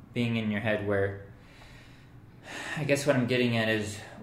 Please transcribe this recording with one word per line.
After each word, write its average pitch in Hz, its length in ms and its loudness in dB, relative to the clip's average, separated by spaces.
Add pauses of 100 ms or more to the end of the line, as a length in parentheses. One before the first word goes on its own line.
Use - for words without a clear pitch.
(140)
being 117 240 0
in 110 140 0
your 104 100 0
head 107 260 0
where, 98 380 0 (1500)
I 151 60 -2
guess 143 220 2
what 143 100 6
I'm 123 120 4
getting 123 300 2
at 110 120 2
is 104 280 0 (260)